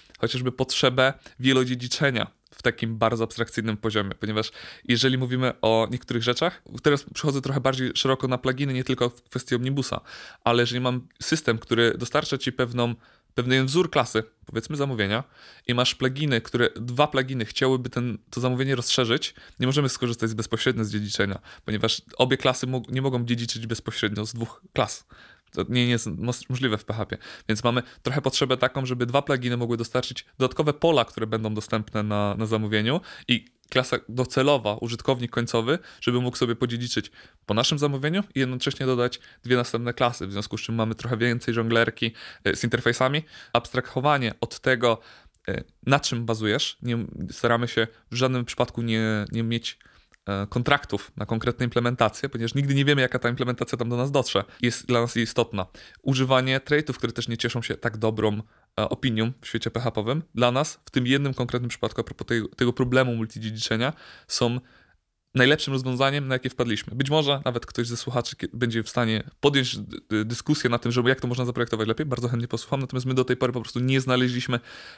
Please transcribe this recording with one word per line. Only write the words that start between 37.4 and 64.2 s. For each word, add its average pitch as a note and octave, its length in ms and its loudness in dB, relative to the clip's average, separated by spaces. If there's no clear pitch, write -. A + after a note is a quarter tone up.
po G2+ 80 -2
naszym C#3 260 2
zamówieniu D3 440 0
i C3+ 40 2
jednocześnie C3 460 -2
dodać B2 340 0
dwie B2 120 4
następne A#2+ 380 0
klasy, A#2 340 0
w G2 40 -8
związku G#2 260 -4
z - 40 -8
czym A2+ 140 -4
mamy A2+ 200 0
trochę A#2+ 220 -4
więcej A#2+ 360 0
żonglerki, A#2 600 0
e, - 120 2
z - 80 -4
interfejsami. B2+ 600 2
Abstrahowanie B2+ 880 0
od - 180 -6
tego, A#2+ 380 2
e, - 160 -4
na C3+ 140 4
czym A#2 260 -4
bazujesz, A2 560 0
nie, A#2+ 160 -2
staramy A#2 360 2
się A2+ 200 0
w A2 40 -8
żadnym B2+ 300 0
przypadku - 360 -2
nie, A2 500 0
nie A2+ 120 -2
mieć, A#2 360 -4
e, G2+ 220 -4
kontraktów - 720 -2
na G#2 80 -4
konkretne A#2 400 -2
implementacje, A#2+ 640 0
ponieważ A2+ 260 -4
nigdy C#3 200 2
nie C3+ 100 4
wiemy, C#3+ 160 4
jaka B2+ 180 2
ta A#2+ 100 0
implementacja B2 480 0
tam A#2+ 120 -2
do A#2+ 80 0
nas C3+ 140 0
dotrze. A#2+ 320 2
Jest A#2+ 240 0
dla A#2+ 160 4
nas A#2 160 -2
istotna. A2+ 480 0
Używanie C3 580 2
traitów, D3 380 0
które A#2 160 -2
też - 140 -6
nie A#2 100 -4
cieszą A#2+ 240 -2
się - 140 -4
tak A2 220 -4
dobrą, G#2+ 440 2
e, G#2+ 100 0
opinią A2+ 420 0
w - 60 -18
świecie A2+ 240 -4
P A2+ 80 -4
H A#2+ 120 0
P-owym, B2 320 -2
dla A#2+ 160 4
nas C3+ 340 -2
w - 60 -18
tym B2 160 0
jednym C#3 260 2
konkretnym B2 360 -2
przypadku, - 320 -4
a - 20 -8
propos - 240 -10
tej, A#2 140 0
tego A#2+ 160 2
problemu B2+ 420 2
multidziedziczenia, A2 800 -4